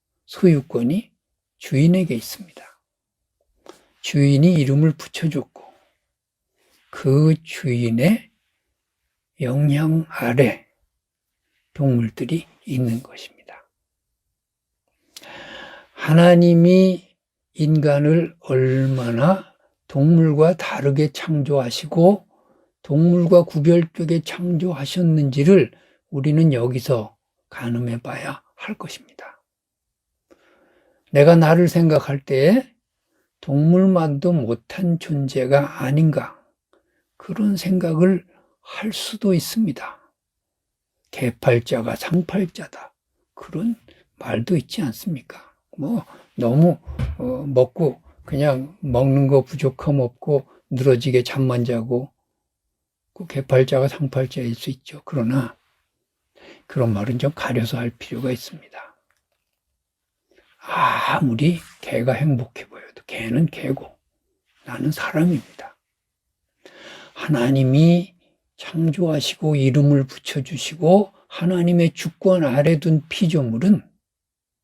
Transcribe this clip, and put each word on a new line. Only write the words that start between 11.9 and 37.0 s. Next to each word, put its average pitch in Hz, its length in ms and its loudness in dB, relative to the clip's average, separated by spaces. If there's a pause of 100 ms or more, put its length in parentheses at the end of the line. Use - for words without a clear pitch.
있는 127 360 -2
것입니다. - 680 -20 (2250)
하나님이 175 1160 4 (460)
인간을 151 880 0
얼마나 131 1120 0 (340)
동물과 160 720 4
다르게 143 560 -2
창조하시고 151 1120 0 (540)
동물과 170 640 4
구별되게 165 760 0
창조하셨는지를 160 1500 0 (380)
우리는 151 440 2
여기서 120 640 -4 (320)
가늠해 120 520 -6
봐야 139 420 -12 (120)
할 - 200 -14
것입니다. - 680 -20 (1800)
내가 151 180 8
나를 165 320 6
생각할 156 520 0
때 147 560 0 (680)
동물만도 165 920 2
못한 165 640 -4
존재가 139 800 -2
아닌가, 147 580 0 (800)